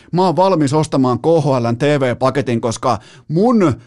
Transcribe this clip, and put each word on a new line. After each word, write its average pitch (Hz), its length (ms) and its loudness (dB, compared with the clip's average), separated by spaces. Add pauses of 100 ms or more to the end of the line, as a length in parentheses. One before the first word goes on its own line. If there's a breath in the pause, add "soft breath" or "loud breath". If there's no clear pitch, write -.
(120)
mä 180 140 2
oon 170 100 2
valmis 165 380 2
ostamaan 135 460 0
K - 60 -6
H 156 220 2 (140)
L:n 117 160 -2
T 120 40 -6
V-paketin, 131 800 -2
koska 117 380 -2 (280 loud breath)
mun 190 460 2 (140)